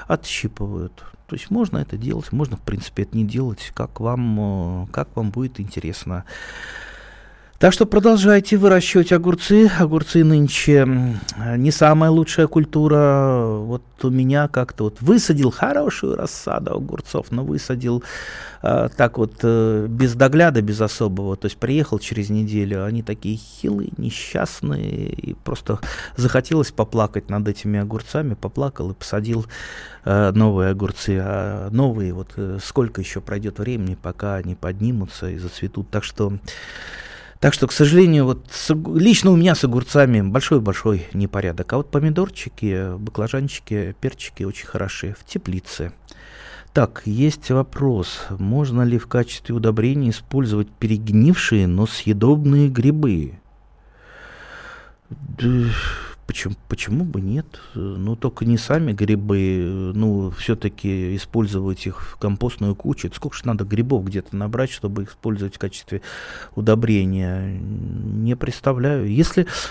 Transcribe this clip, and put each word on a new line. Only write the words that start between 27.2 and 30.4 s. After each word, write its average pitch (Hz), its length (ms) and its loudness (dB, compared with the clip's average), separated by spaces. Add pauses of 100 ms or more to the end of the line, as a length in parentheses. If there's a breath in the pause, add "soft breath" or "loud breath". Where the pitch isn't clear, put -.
над 104 180 -2
этими 104 320 -2
огурцами. 110 540 -4
Поплакал 127 580 -6
и - 20 -8
посадил, 110 520 -4 (580 loud breath)
э, 98 320 2
новые 98 360 4